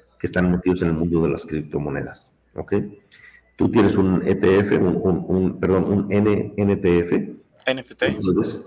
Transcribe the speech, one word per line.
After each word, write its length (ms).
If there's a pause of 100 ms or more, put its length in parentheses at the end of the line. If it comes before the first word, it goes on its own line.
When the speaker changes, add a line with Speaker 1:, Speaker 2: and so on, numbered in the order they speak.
(200)
Speaker 1:
que 80
están 240
metidos 300
en 60
el 60
mundo 280
de 80
las 140
criptomonedas, 880 (220)
¿ok? 200 (840)
Tú 160
tienes 240
un 280
E 120
T 240
F, 160
un, 260
un, 240
un, 320
perdón, 340
un 200
N-, 440
N 200
T 240
F, 360 (300)
Speaker 2:
N 140
F 140
T. 140
Speaker 1:
Lo 120
puedes, 460